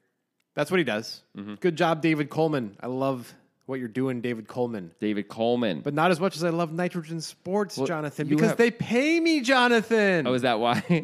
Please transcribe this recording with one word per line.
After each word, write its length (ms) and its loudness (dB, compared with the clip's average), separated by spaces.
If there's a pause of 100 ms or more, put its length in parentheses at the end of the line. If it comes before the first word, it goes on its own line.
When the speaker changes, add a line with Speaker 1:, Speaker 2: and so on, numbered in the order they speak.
(540)
Speaker 1:
That's 160 -4
what 100 0
he 40 2
does. 400 -4 (120)
Speaker 2:
Mm-hmm. 200 -12
Speaker 1:
Good 200 -2
job, 260 2
David 280 0
Coleman. 500 -2
I 80 -10
love 460 -4 (320)
what 140 -6
you're 100 -6
doing, 320 -2
David 260 -6
Coleman. 520 -4
Speaker 2:
David 280 -2
Coleman. 540 0
Speaker 1:
But 120 -4
not 180 4
as 80 2
much 180 -2
as 60 -4
I 60 0
love 240 -2
Nitrogen 480 -6
Sports, 560 -6
Speaker 2:
Well, 100 0
Speaker 1:
Jonathan, 400 -4
Speaker 2:
you 80 2
Speaker 1:
because 160 4
Speaker 2:
have 60 -2
Speaker 1:
they 140 6
pay 480 0
me, 220 2
Jonathan. 840 4
Speaker 2:
Oh, 60 2
is 100 2
that 160 2
why? 240 2 (200)